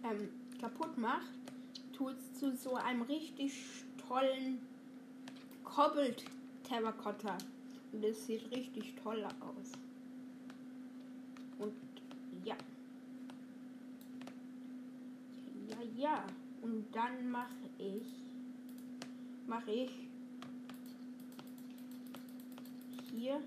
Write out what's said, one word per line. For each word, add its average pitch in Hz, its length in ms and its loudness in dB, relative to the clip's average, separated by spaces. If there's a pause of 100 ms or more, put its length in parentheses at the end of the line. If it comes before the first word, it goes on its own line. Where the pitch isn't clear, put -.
ähm, 208 260 2 (300)
kaputt 311 380 0
macht, 254 320 6 (640)
tut's 262 400 0
zu 269 220 6
so 254 180 2
einem 247 300 6
richtig 285 500 2 (540)
tollen 262 520 6 (1040)
Cobbled 294 640 8 (380)
Terrakotta. 214 760 2 (540)
Und 214 120 2
das 220 220 6
sieht 220 260 2
richtig 254 520 0
toll 220 200 2
aus. - 480 -4 (1900)
Und 208 140 2 (720)
ja. 220 120 0 (3000)
Ja, 220 100 0 (180)
ja. 277 300 6 (360)
Und 220 320 2
dann 247 360 4
mach 247 220 2 (260)
ich, 196 280 0 (1400)
mach 233 200 0
ich 247 240 4 (3250)
hier. 254 360 4